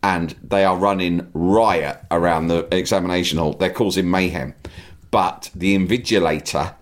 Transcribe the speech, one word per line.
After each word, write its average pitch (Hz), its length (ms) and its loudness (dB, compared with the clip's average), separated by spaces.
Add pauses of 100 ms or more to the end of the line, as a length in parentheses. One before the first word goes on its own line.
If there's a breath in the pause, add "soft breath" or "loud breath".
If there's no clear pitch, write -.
and 85 320 0 (100)
they 98 200 2
are 92 120 4
running 90 580 0
riot 87 640 2 (120)
around 85 380 0
the 85 220 0
examination 90 680 -2
hall. 78 160 0
They're 92 160 0
causing 92 400 -2
mayhem." 85 440 -2 (560 loud breath)
But - 460 -2
the 95 200 2
invigilator 87 1040 0